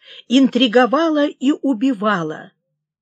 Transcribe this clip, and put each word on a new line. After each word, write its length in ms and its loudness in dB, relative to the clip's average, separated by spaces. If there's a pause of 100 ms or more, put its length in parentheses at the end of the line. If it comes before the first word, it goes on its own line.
(260)
интриговала 1000 2
и 260 -2
убивала. 1000 -4 (500)